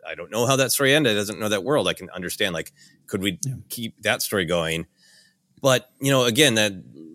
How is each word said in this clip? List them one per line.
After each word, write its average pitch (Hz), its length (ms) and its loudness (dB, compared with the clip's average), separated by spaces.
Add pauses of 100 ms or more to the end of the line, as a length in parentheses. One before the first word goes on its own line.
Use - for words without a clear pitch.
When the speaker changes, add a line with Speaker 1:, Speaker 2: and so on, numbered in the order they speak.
Speaker 1:
I 80 60 -10
don't 82 160 -14
know 117 160 0
how 135 120 4
that 131 160 2
story 139 200 2
ended. 143 200 4
I - 20 0
doesn't 101 240 -4
know 110 100 -2
that 101 140 -2
world. 120 240 0
I 85 60 2
can 92 160 -16
understand, 90 440 -4
like, - 200 -8 (340)
could 101 140 -4
we 92 240 -2
Speaker 2:
Yeah. 135 100 -6 (140)
Speaker 1:
keep - 340 -10
that 113 180 0
story 98 240 0
going? 82 420 -2 (760)
But, 127 280 2 (120)
you 139 100 2
know, 131 140 4
again, 123 300 4
that 107 180 2 (420)